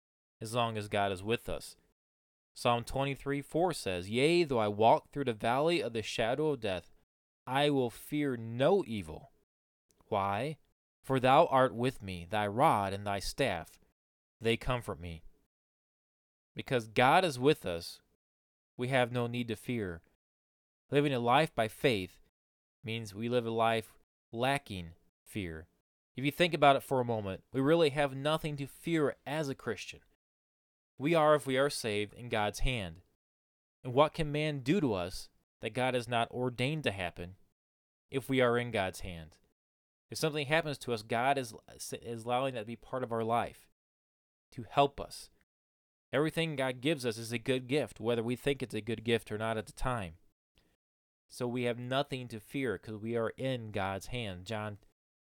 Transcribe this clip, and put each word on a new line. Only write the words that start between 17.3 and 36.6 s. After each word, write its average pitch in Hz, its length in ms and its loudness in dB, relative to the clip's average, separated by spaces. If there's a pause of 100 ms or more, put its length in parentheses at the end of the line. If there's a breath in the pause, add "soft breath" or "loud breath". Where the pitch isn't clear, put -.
with 143 260 4
us, 87 380 -6 (760)
we 123 120 -4
have 123 240 2
no 120 160 0
need 120 200 -4
to 110 60 0
fear. 98 480 -4 (880)
Living 143 240 2
a 120 60 0
life 135 340 4
by 110 140 0
faith 107 500 0 (640)
means 110 320 -8
we 113 140 -4
live 120 180 2
a 113 40 -2
life 113 460 2 (360)
lacking 113 640 -2 (280)
fear. 82 460 -8 (480)
If 127 80 -6
you 143 80 2
think 170 220 2
about 143 200 8
it 127 80 0
for 131 180 0
a 123 40 0
moment, 107 480 -4
we 131 80 0
really 156 300 6
have 139 260 -2
nothing 147 400 -2
to 139 100 -6
fear 156 480 0 (100)
as 143 240 -4
a 131 60 -4
Christian. - 460 -8 (960)
We 151 180 0
are, 151 220 8
if 139 100 0
we 131 120 0
are 139 120 4
saved, 104 440 -2
in 120 140 -14
God's 107 320 0
hand. 92 420 -2 (840)
And 127 100 -6
what 147 200 6
can 151 180 -2
man 147 280 -2
do 143 200 2
to 120 140 2
us 90 340 -6 (320)
that 113 140 -6
God 127 200 0
has 120 140 -2
not 117 240 0
ordained 127 520 -2